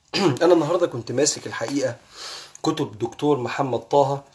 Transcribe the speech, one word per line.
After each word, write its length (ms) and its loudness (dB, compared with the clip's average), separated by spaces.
<clears throat> 280 2
أنا 100 8
النهاردة 340 2
كنت 240 -8
ماسك 360 -2
الحقيقة 480 -4
كتب 360 -2
دكتور 400 0
محمد 400 -2
طه، 440 2